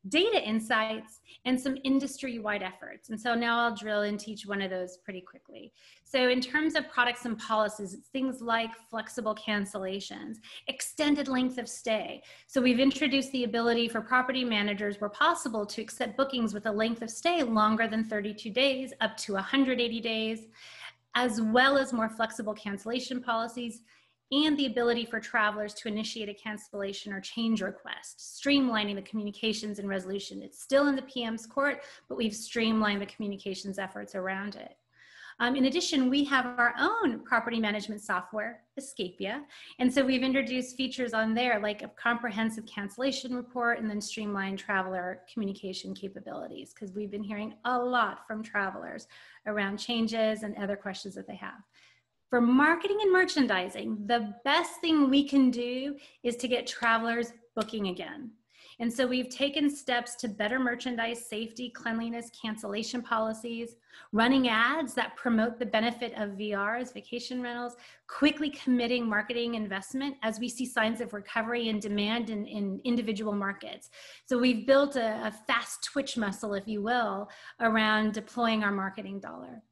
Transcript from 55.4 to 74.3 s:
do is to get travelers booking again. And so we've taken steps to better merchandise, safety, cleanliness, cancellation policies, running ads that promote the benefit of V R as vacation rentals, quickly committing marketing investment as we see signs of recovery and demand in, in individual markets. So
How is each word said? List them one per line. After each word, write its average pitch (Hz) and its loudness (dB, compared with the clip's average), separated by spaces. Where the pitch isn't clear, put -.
do 254 -4
is 240 0
to 247 -6
get 233 0
travelers 233 2
booking 214 -2
again. 220 -8
And 233 0
so 254 2
we've 254 0
taken 285 2
steps 247 -2
to 240 -4
better 214 0
merchandise, 240 -2
safety, 226 -8
cleanliness, 233 -6
cancellation 220 -6
policies, 226 -2
running 247 6
ads 240 2
that - -2
promote 233 2
the 240 -2
benefit 226 0
of 202 -6
V 208 -4
R 202 0
as 247 -6
vacation 240 -8
rentals, 240 -6
quickly 302 2
committing 240 2
marketing 233 0
investment 214 -4
as 220 -2
we 240 -4
see 254 -4
signs 226 0
of 220 -6
recovery 226 -2
and 214 0
demand 214 0
in, 208 -4
in 196 -4
individual 220 0
markets. 196 -6
So 254 0